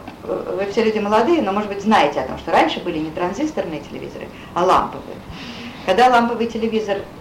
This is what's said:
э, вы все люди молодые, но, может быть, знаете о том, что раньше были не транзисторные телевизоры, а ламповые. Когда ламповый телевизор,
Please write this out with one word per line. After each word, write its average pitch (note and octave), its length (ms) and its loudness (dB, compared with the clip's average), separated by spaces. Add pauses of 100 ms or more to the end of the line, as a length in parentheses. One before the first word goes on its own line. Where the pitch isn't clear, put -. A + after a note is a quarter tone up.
(240)
э, - 360 -4
вы G3+ 120 -2
все A3+ 120 2
люди G#3+ 160 2
молодые, A#3+ 420 4
но, G3 120 0
может G3+ 160 -2
быть, G3 120 -6
знаете E3+ 380 4
о B2+ 80 -2
том, - 100 -6
что - 140 -6
раньше C#4 300 4
были D#3 180 -4
не D#3 100 -4
транзисторные F3+ 720 -4
телевизоры, - 460 -12 (260)
а E3+ 100 0
ламповые. - 540 0 (720)
Когда G3+ 200 6
ламповый A#3 380 4
телевизор, G#3+ 540 0 (220)